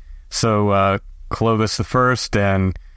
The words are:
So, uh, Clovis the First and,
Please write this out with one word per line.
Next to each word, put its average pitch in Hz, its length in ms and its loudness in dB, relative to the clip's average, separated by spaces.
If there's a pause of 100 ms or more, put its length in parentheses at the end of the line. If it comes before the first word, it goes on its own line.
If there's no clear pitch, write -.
(320)
So, 104 400 2
uh, 98 260 2 (320)
Clovis 110 480 0
the 110 80 -2
First 127 500 0
and, 98 420 2 (200)